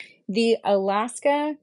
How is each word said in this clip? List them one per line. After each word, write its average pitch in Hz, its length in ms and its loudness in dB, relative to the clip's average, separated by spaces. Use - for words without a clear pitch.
the 226 360 2
Alaska 240 1000 0